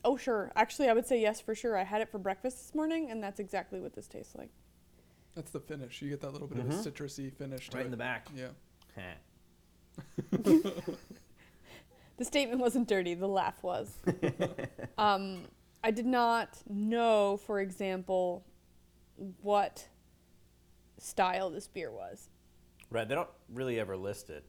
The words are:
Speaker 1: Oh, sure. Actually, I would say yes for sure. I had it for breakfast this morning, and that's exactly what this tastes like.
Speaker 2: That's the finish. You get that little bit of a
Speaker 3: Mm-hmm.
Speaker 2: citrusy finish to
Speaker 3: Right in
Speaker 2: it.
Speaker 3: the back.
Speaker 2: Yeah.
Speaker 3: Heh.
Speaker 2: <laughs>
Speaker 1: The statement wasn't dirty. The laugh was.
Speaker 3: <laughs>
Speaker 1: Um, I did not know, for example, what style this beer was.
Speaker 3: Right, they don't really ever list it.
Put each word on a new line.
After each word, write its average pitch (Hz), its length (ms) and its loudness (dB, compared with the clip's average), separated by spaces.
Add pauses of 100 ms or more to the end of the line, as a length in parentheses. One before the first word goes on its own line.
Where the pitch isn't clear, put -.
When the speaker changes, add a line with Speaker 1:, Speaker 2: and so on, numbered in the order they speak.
Speaker 1:
Oh, 262 140 4
sure. 220 380 0
Actually, 254 340 4
I 226 40 10
would 226 120 4
say 240 160 4
yes 214 200 4
for 220 120 -2
sure. 220 240 0
I 185 60 2
had 208 180 0
it 214 80 -4
for - 80 -8
breakfast 190 400 -4
this - 180 -18
morning, 311 360 0
and 220 120 -6
that's 196 160 -6
exactly 190 400 -6
what - 140 -10
this - 140 -14
tastes - 280 -14
like. - 140 -14 (840)
Speaker 2:
That's 160 160 -10
the 156 80 -8
finish. 139 420 -10
You 143 80 -6
get 143 120 -6
that 139 120 -8
little 143 140 -10
bit 123 120 -6
of 123 60 -2
a 139 80 -2
Speaker 3:
Mm-hmm. 185 160 -2
Speaker 2:
citrusy 139 420 -8
finish 135 380 -10
to 123 80 -6
Speaker 3:
Right 127 80 -2
in - 20 -6
Speaker 2:
it. 131 40 -6
Speaker 3:
the 120 60 -6
back. 117 380 -4
Speaker 2:
Yeah. 127 120 -10 (480)
Speaker 3:
Heh. 90 180 -10 (1160)
Speaker 2:
<laughs> 208 400 6 (1500)
Speaker 1:
The 240 80 -2
statement 254 360 2
wasn't 240 260 4
dirty. 180 280 2
The 185 120 -2
laugh 190 360 0
was. 113 420 -4
Speaker 3:
<laughs> - 920 -2
Speaker 1:
Um, 196 420 2 (440)
I 220 60 2
did 226 160 2
not 233 540 4 (100)
know, 208 680 4
for 202 240 -2
example, 185 840 -2 (960)
what 202 460 2 (1120)
style 185 500 0
this 180 180 -8
beer 156 240 -8
was. 92 380 -12 (640)
Speaker 3:
Right, 113 180 0
they 135 60 2
don't 170 140 0 (220)
really 120 280 0
ever 95 180 -2
list 98 320 -6
it. 73 200 -12